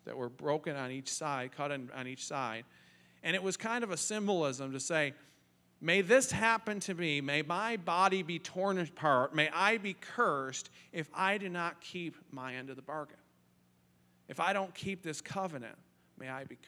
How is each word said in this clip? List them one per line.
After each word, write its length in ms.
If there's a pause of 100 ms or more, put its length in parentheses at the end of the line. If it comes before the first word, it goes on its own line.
that 140
were 100
broken 480
on 160
each 180
side, 440
cut 180
on, 240
on 120
each 180
side, 400 (580)
and 140
it 40
was 140
kind 300
of 40
a 60
symbolism 800
to 80
say, 320 (640)
"May 220
this 280
happen 520
to 120
me, 280
may 200
my 360
body 440
be 160
torn 420
apart, 540
may 160
I 280
be 160
cursed 760 (220)
if 220
I 240
do 100
not 320
keep 380 (140)
my 240
end 140
of 60
the 60
bargain. 340 (1120)
If 140
I 100
don't 240
keep 280
this 180
covenant, 560 (400)
may 100
I 160
be 140 (100)